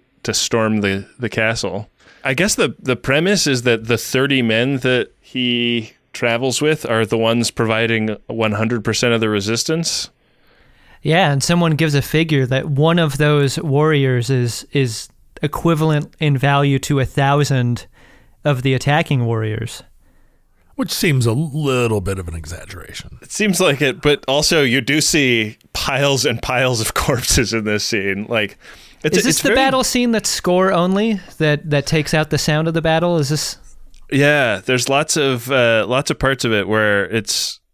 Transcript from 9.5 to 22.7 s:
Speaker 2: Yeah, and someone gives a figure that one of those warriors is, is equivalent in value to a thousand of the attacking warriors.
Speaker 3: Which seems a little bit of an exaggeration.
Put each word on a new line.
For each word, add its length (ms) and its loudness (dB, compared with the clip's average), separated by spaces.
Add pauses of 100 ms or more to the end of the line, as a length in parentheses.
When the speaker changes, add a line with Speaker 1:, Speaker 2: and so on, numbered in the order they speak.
Speaker 2:
Yeah, 300 2
and 100 0
someone 360 2
gives 180 0
a 60 2
figure 440 0
that 200 -2
one 340 2
of 200 0
those 400 2
warriors 720 2
is, 440 -2
is 340 -2 (340)
equivalent 800 0
in 180 2
value 420 2
to 200 0
a 60 0
thousand 840 0 (560)
of 200 0
the 100 2
attacking 520 0
warriors. 560 -4 (960)
Speaker 3:
Which 160 -4
seems 340 0
a 80 2
little 680 0
bit 180 -4
of 80 -10
an 80 -10
exaggeration. 840 -14